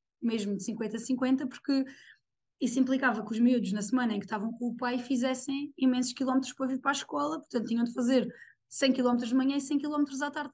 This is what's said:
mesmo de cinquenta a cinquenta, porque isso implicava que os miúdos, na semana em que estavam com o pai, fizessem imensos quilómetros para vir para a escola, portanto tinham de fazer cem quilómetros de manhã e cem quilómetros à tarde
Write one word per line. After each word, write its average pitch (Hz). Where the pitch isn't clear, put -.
mesmo 208
de -
cinquenta 220
a 233
cinquenta, 262
porque 269
isso 262
implicava 254
que -
os 220
miúdos, 233
na 214
semana 240
em 202
que 196
estavam 220
com 240
o -
pai, 247
fizessem 262
imensos 254
quilómetros 262
para 262
vir 262
para 269
a -
escola, 294
portanto 233
tinham 233
de 233
fazer 247
cem 262
quilómetros 247
de 240
manhã 269
e 285
cem 285
quilómetros 294
à 294
tarde 294